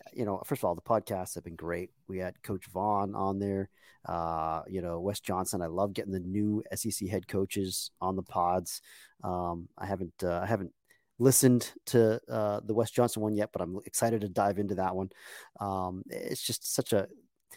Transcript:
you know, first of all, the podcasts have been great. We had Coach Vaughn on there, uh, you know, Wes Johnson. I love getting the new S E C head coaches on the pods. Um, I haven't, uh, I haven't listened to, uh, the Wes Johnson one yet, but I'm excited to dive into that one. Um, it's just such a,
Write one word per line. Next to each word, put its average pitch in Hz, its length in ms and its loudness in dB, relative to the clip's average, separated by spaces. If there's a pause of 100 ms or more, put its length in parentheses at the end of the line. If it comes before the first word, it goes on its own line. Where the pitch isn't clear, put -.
(120)
you 120 140 -2
know, 95 180 0
first - 160 -2
of 110 60 2
all, 87 80 4
the 82 80 -6
podcasts 101 520 0
have 87 100 -10
been 85 120 -10
great. 87 340 -4 (160)
We 95 120 -6
had 90 240 -6
Coach 98 240 -6
Vaughn 101 480 0
on 98 240 0
there, 98 320 0 (340)
uh, 82 640 -2
you 92 140 -4
know, 85 180 -4
Wes 101 200 -4
Johnson. 95 420 -2
I 85 60 -2
love 95 260 0
getting 98 180 -4
the 95 80 -2
new 104 500 0
S - 140 -4
E 110 60 -2
C 95 180 -4
head 92 180 -2
coaches 95 640 -2 (120)
on 95 140 0
the 92 60 -2
pods. 90 600 0 (420)
Um, 87 540 -4
I 95 80 -8
haven't, 92 360 -4
uh, 87 200 0
I 95 40 -2
haven't 101 280 -2 (440)
listened 123 540 6 (140)
to, 113 340 6 (100)
uh, 107 320 0
the 107 120 -2
Wes 110 160 2
Johnson 120 320 2
one 107 120 2
yet, 104 200 0
but - 80 -4
I'm 90 240 -4
excited 117 340 2
to 104 80 -2
dive 98 300 2
into 101 160 -2
that 92 200 0
one. 95 140 -2 (520)
Um, 95 500 -2
it's - 320 -6
just - 320 -4
such - 180 0
a, 98 160 2 (480)